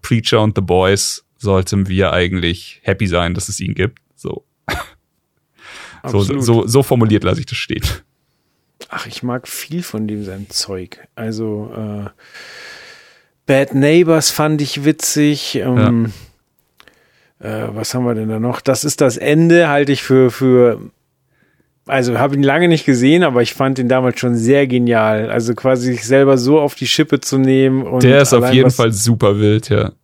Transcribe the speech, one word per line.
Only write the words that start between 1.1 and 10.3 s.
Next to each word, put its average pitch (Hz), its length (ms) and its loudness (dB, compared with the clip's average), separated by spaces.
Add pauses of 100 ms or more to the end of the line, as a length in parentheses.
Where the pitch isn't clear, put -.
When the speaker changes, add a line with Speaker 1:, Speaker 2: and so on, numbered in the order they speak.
Speaker 1:
sollten 95 500 -2
wir 92 260 0
eigentlich 87 720 -4
happy 98 240 -2
sein, 87 260 -2
dass 92 160 -8
es - 100 -10
ihn 95 160 -6
gibt. 107 240 -4 (160)
So. - 300 -12 (220)
<laughs> - 80 -8 (1300)
So, 113 160 -2
Speaker 2:
Absolut. 131 260 -2
Speaker 1:
so, 117 220 2
so 127 160 4
formuliert 110 420 2
lasse 98 160 -2
ich - 60 -10
das 120 100 -10
stehen. - 240 -8 (1040)
Speaker 2:
Ach, - 200 -12
ich - 160 -14
mag 123 240 -6
viel - 360 -10
von 107 240 -8
dem 104 160 -8
sein 98 260 -12